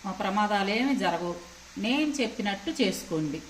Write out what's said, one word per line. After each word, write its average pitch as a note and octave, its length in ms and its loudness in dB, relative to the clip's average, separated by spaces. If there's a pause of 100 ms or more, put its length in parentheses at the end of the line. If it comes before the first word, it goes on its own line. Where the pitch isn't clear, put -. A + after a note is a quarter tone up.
మా G3 160 -6
ప్రమాదాలేమీ G#3 720 2 (120)
జరగవు. F3 320 0 (480)
నేను D4 340 2
చెప్పినట్టు G#3 500 -2 (120)
చేసుకోండి. D#3+ 580 0 (100)